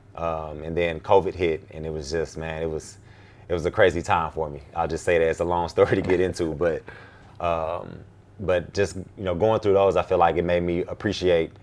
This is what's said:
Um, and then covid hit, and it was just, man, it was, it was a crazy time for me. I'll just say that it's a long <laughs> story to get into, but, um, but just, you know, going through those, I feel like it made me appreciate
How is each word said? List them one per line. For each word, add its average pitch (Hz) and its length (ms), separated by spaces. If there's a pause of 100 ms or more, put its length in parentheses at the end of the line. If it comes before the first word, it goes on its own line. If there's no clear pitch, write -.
(160)
Um, 80 480
and 82 140
then 85 220
covid 95 340
hit, 85 380
and 78 140
it 80 60
was 76 180
just, 80 280
man, 80 260
it 82 60
was, - 280 (520)
it - 40
was 82 120
a 85 60
crazy 87 300
time 82 300
for 80 180
me. 71 120 (140)
I'll 85 120
just 78 160
say 87 140
that 82 100
it's 80 140
a 85 40
long 85 240
<laughs> - 60
story 98 200
to 98 60
get 90 180
into, 87 340
but, 78 300 (600)
um, 82 560 (400)
but 87 340
just, 95 220
you 95 280
know, 92 120
going 107 240
through 101 140
those, 98 220
I 87 80
feel 90 160
like 85 180
it 87 80
made 87 180
me 87 220
appreciate 87 680 (120)